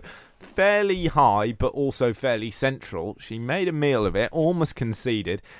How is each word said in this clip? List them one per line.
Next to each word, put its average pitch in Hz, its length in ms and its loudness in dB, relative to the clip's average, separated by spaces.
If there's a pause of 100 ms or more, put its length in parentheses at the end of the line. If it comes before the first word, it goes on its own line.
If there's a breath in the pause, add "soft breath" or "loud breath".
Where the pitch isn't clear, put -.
(400 loud breath)
Fairly 196 680 2
high, 117 460 4
but 127 200 -2
also 131 400 0
fairly 113 380 -2
central. 107 680 -4
She - 200 -10
made 156 280 -2
a 170 60 -2
meal 143 320 2
of 90 100 0
it, 110 160 0
almost 165 440 0
conceded. 107 680 -4 (180 loud breath)